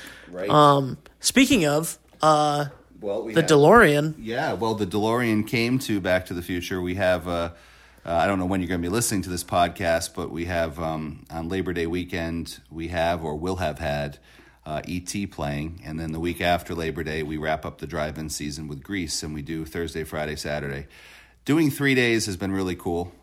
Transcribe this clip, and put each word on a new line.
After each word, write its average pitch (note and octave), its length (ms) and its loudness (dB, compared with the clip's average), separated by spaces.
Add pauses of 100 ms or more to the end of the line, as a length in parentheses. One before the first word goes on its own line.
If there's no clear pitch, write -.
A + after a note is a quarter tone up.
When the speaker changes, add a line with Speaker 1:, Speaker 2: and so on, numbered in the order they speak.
(300)
Speaker 1:
Right. F2+ 200 -6
Speaker 2:
Um, C#3+ 480 6 (240)
speaking B3 440 4
of, D3+ 320 0 (240)
uh, D3+ 440 4 (360)
Speaker 1:
Well, G2+ 220 -4
we A2 100 -8
Speaker 2:
the E3 80 6
Speaker 1:
have D#3 80 0
Speaker 2:
DeLorean. D#3 680 8
Speaker 1:
Yeah, A#2 360 -4
well, A2 220 0
the G2+ 120 -2
DeLorean G#2+ 580 2
came A#2+ 340 0
to A2 200 -2
Back F2+ 280 2
to - 60 -8
the F2 80 -6
Future. F2+ 400 -4
We F2+ 140 -2
have, F2+ 320 2
uh, E2+ 240 -2 (540)
uh, E2+ 80 -6
I E2 140 4
don't G2 120 2
know F#2 60 -2
when F#2+ 160 0
you're F2 80 -4
gonna F2 120 -2
be E2 80 -4
listening G#2+ 340 0
to F2+ 60 -8
this F2 140 -6
podcast, F2 720 0
but F2 160 -6
we E2+ 140 -6
have, E2 340 -2
um, D#2 500 -6
on E2 200 -8
Labor F#2 240 -2
Day E2 120 -2
weekend, E2 720 -4 (120)
we E2 160 -8
have E2+ 380 -2
or D2+ 100 -4
will F2+ 220 -4
have D#2 220 -4
had, D2 400 -4 (460)
uh, D2+ 220 -6
E F2+ 140 -4
T G2+ 260 -6
playing, D#2 560 -6
and D#2 160 -8
then D#2+ 140 -6
the D#2+ 80 -6
week E2+ 180 -2
after F2 340 0
Labor E2 300 -4
Day, D#2 200 -4
we D2+ 120 -6
wrap D#2 300 -2
up D2+ 140 -10
the D#2 80 -10
drive-in D2+ 420 -6
season D2+ 400 -8
with C#2+ 120 -10
Grease, F2+ 400 -4
and D#2 120 -8
we D2+ 80 -6
do D#2+ 240 -6
Thursday, E2 400 -6
Friday, D2+ 320 -6
Saturday. C#2+ 500 -6 (560)
Doing D3+ 260 4
three C#3 260 0
days A#2 320 2
has F#2+ 100 -6
been F#2+ 160 -2
really F#2 240 -2
cool. F2 340 -4 (120)